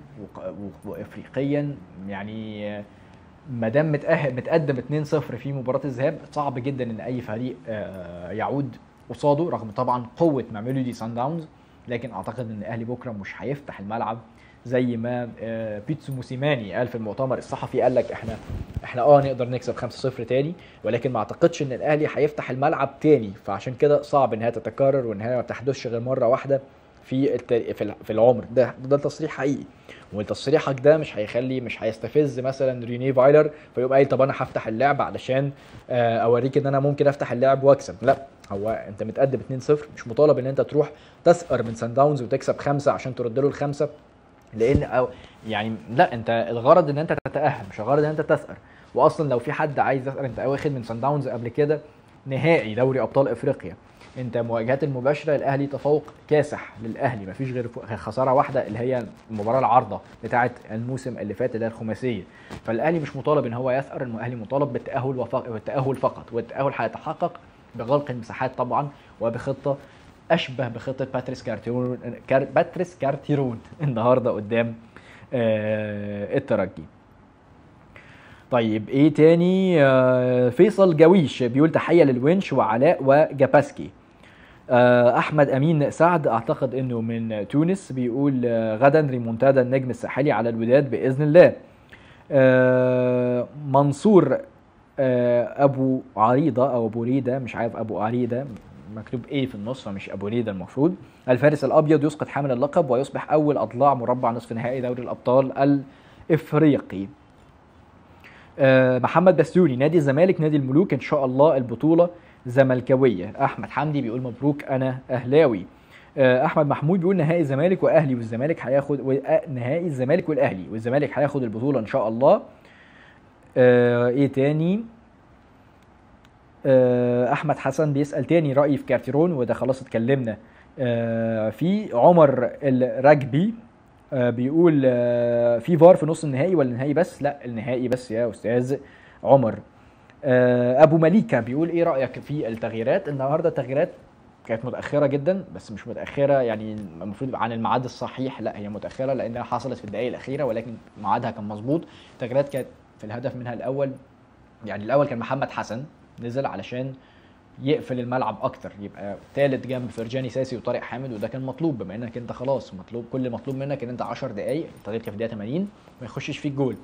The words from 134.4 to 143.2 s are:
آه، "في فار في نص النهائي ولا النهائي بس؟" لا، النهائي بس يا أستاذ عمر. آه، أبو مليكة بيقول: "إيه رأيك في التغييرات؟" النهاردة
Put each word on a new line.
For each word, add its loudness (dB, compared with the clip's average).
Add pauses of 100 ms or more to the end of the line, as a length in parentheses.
آه، 2
"في 0
فار 12
في -2
نص -4
النهائي 0
ولا 2
النهائي -2
بس؟" 0
لا، -2
النهائي -4
بس -4
يا -2
أستاذ -2 (480)
عمر. 4 (640)
آه، 4
أبو 8
مليكة 2
بيقول: -2
"إيه 0
رأيك -2
في -6
التغييرات؟" -2
النهاردة -2